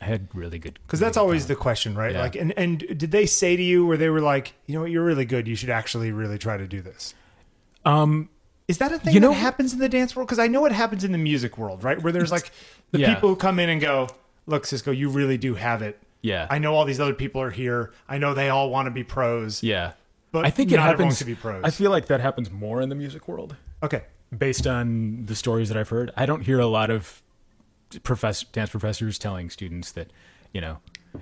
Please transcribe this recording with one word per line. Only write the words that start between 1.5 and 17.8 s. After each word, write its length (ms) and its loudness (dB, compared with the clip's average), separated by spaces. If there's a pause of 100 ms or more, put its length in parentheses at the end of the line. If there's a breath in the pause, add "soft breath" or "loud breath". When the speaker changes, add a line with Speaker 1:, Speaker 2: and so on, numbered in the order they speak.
Speaker 2:
the 20 -6
question, 340 -2
right? 180 -2
Speaker 1:
Yeah. 80 -2
Speaker 2:
Like, 160 -2
and, 200 -2
and 220 0 (180)
did 140 -4
they 140 6
say 320 2
to 60 0
you 220 6
where 120 4
they 120 4
were 120 2
like, 320 2 (140)
"You 80 -6
know 60 -2
what? 100 -4
You're 120 2
really 220 2
good. 240 -2
You 60 -2
should 140 -6
actually 440 -2
really 240 -4
try 200 -4
to 100 -6
do 140 -8
this"? 320 -14 (680 soft breath)
Speaker 1:
Um, 460 4 (400)
Speaker 2:
Is 100 0
that 140 0
a 60 -2
thing 140 0
Speaker 1:
you 60 12
Speaker 2:
that 80 10
Speaker 1:
know 60 6
Speaker 2:
happens 400 0
in 60 -4
the 100 2
dance 260 0
world? 140 -6
'Cause 100 -2
I 80 6
know 180 4
it 60 4
happens 320 -2
in 80 0
the 60 0
music 400 0
world, 260 -8
right? 180 0
Where 120 0
there's, 180 2
like, 200 -2 (400 loud breath)
the 80 2
Speaker 1:
Yeah. 140 6
Speaker 2:
people 160 4
who 60 4
come 240 2
in 100 2
and 120 0
go, 260 0 (400)
"Look, 180 -2
Cisco, 260 -4
you 180 -2
really 280 0
do 180 -2
have 260 -2
it. 180 -10 (220)
Speaker 1:
Yeah. 280 -2
Speaker 2:
I 80 -2
know 160 0
all 120 6
these 140 -2
other 140 0
people 280 -6
are 100 -4
here. 400 -4 (180 soft breath)